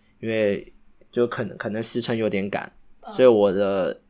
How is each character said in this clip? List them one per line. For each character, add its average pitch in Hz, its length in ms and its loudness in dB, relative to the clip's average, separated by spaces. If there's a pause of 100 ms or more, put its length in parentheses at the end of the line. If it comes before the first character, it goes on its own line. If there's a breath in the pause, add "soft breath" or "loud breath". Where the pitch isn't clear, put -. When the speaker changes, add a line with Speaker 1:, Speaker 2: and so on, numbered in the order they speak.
(200 soft breath)
Speaker 1:
因 113 80 -10
为 107 460 -2 (380)
就 120 140 0
可 120 180 -4
能， 95 140 -12
可 113 120 -8
能 107 120 -6
时 120 200 -6
程 117 160 -4
有 110 120 0
点 101 200 -4
赶， - 200 -8 (340)
Speaker 2:
嗯。 220 100 -16
Speaker 1:
所 127 100 2
以 127 40 10
我 104 260 6
的 98 560 -2